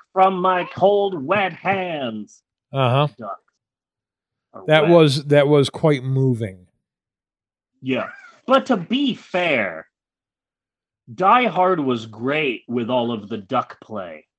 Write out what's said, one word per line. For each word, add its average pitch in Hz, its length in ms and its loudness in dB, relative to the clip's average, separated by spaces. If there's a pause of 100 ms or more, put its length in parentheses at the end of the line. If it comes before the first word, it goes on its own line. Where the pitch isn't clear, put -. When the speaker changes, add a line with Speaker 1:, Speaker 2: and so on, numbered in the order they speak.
(140)
Speaker 1:
from 190 260 4
my 185 240 0 (100)
cold, 196 480 0
wet 185 320 -2
hands." 156 880 -6 (300)
Speaker 2:
Uh-huh. 135 360 2 (100)
Speaker 1:
Ducks 104 240 -14 (1120)
are 95 140 -20
Speaker 2:
That 156 160 4
Speaker 1:
wet. 165 80 4
Speaker 2:
was, 151 340 6
that 143 240 4
was 143 200 4
quite 147 340 0
moving. 117 640 -2 (1120)
Speaker 1:
Yeah. 127 280 -4 (380)
But 262 200 4
to 240 100 0
be 240 380 -4
fair, 117 720 -4 (1300)
Die 208 340 4
Hard 180 340 0
was 123 240 -2
great 123 640 -4
with 117 220 -4
all 120 220 0
of 104 180 -8
the 110 80 -8
duck 113 440 -6
play. 87 460 -14 (120)